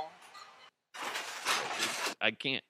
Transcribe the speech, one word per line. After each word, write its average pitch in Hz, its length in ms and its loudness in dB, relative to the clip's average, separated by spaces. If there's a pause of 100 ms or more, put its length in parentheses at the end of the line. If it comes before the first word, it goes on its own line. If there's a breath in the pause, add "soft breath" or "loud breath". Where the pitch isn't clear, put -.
(2250)
I 113 120 8
can't, 127 380 -2